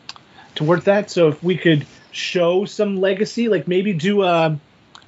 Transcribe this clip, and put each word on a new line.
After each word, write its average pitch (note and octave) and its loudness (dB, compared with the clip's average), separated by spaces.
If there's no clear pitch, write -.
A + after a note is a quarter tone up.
towards D#3+ 0
that. G3+ 0
So E3+ 2
if - -4
we F3 -2
could D#3 2
show F3+ -2
some G3+ -4
legacy, G3 0
like, F#3 0
maybe F#3+ 0
do G3 0
a, E3 2